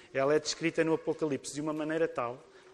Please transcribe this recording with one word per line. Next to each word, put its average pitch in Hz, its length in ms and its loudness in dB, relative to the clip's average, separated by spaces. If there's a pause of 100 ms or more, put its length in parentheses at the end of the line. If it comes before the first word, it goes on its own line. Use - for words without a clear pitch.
(120)
Ela 135 220 4
é 156 40 6
descrita 160 460 0
no 160 80 2
Apocalipse 151 640 -2
de 147 80 -6
uma 156 100 -2
maneira 156 340 0
tal 127 400 -4 (280)